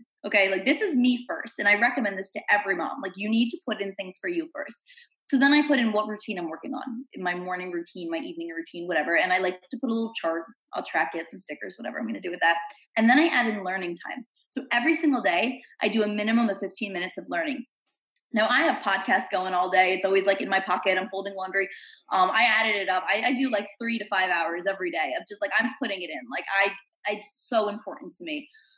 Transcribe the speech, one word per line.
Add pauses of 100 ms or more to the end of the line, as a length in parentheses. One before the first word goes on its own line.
(240)
okay?
Like,
this
is
me
first,
and
I
recommend
this
to
every
mom.
Like,
you
need
to
put
in
things
for
you
first. (460)
So
then
I
put
in
what
routine
I'm
working
on, (100)
in
my
morning
routine,
my
evening
routine,
whatever.
And
I
like (100)
to
put
a
little
chart. (300)
I'll
track
it,
some
stickers,
whatever
I'm
gonna
do
with
that. (380)
And
then
I
add
in
learning (100)
time. (260)
So
every
single
day, (220)
I
do
a
minimum
of
fifteen
minutes
of
learning. (680)
Now,
I
have
podcasts
going
all
day.
It's
always,
like,
in
my
pocket.
I'm
folding
laundry. (440)
Um,
I
added
it
up.
I,
I
do,
like, (140)
three
to
five
hours
every
day
of
just,
like,
I'm (100)
putting
it
in. (100)
Like, (160)
I, (380)
it's
so
important
to
me. (300)